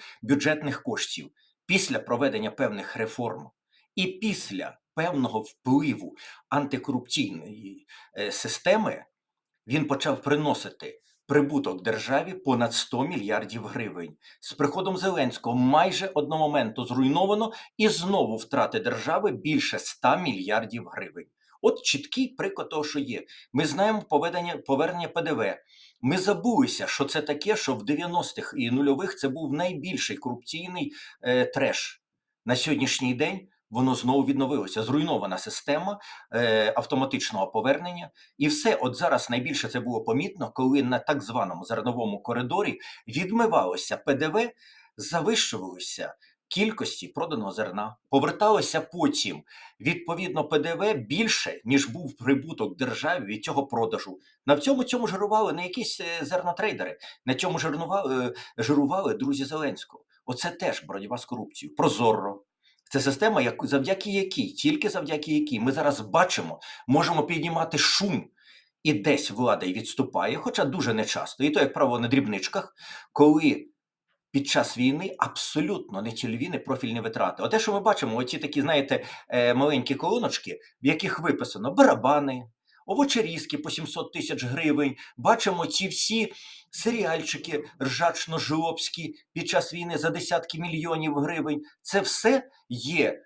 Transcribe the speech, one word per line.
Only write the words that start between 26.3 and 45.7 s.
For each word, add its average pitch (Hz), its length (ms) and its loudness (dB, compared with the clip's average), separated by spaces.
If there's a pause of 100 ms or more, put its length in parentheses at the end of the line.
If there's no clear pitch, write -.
що - 180 -2
це 147 160 -2
таке, 151 340 -2
що 135 200 -2
в 104 100 -10
дев'яностих 165 720 -4
і 117 140 0
нульових 135 440 2
це 135 140 -2
був 151 240 -4
найбільший 175 640 -2
корупційний, 165 760 -8 (300)
е, 127 240 4
треш. - 580 -2 (420)
На 123 100 4
сьогоднішній 127 580 0
день 170 340 -2 (220)
воно 127 260 2
знову 131 300 4
відновилося. 131 580 0
Зруйнована 117 540 0
система, 180 640 -4 (340)
е, 110 420 4
автоматичного 123 720 0
повернення. 165 600 0 (280)
І 147 100 2
все, 202 280 4
от 123 200 -2
зараз 143 340 2
найбільше 123 380 -2
це 123 120 -4
було 113 240 -2
помітно, 165 480 -2
коли 131 320 4
на 123 160 2
так 139 220 0
званому 92 440 -4
зерновому 113 560 -2
коридорі 127 580 -2 (280)
відмивалося 151 920 0
П 147 160 0
Д 143 140 0
В, 226 240 0 (460)
завищувалося 113 1160 -2 (320)